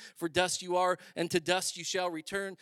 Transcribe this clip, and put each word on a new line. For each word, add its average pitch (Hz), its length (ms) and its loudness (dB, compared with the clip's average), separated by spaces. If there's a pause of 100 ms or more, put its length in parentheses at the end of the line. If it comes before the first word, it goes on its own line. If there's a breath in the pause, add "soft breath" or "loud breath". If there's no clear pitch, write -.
(160 loud breath)
for 170 140 -2
dust 175 320 2
you 180 160 0
are, 180 220 4 (160 loud breath)
and 170 160 -2
to 185 80 4
dust 175 360 0
you 175 80 -10
shall 180 280 -2
return." 190 500 -6